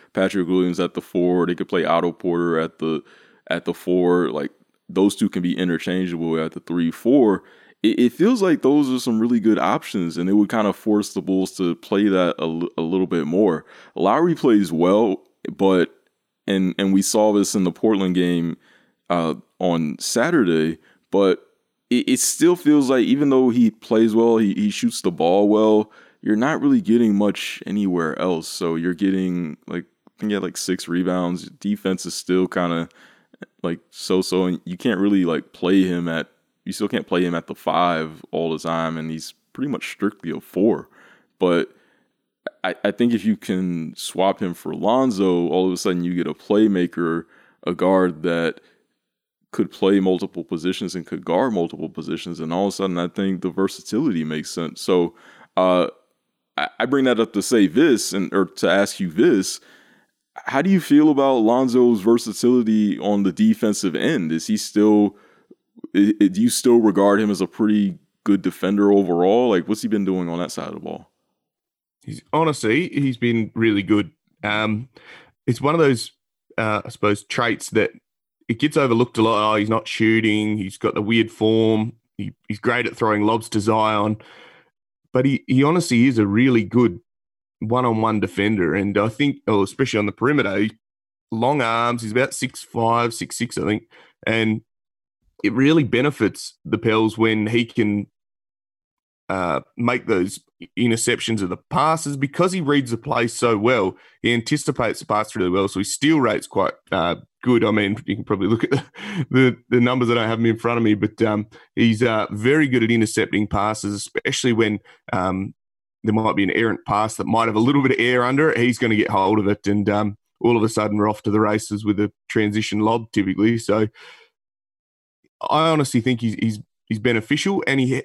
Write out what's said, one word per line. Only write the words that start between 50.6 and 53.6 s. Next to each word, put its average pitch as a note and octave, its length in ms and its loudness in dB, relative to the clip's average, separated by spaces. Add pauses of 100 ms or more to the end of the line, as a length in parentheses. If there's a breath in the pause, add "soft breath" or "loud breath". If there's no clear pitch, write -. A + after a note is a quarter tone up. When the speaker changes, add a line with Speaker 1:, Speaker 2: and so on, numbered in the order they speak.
Speaker 1:
and E2+ 120 -10
could - 180 -12
guard G#2 280 -2
multiple E2 360 -6
positions. E2 520 -10
And D#2+ 120 -8
all F#2 140 -2
of F#2+ 80 -4
a - 20 -12
sudden, F#2+ 220 -4
I F2 100 -4
think F#2+ 320 -4
the F2+ 100 -4
versatility F#2+ 720 -4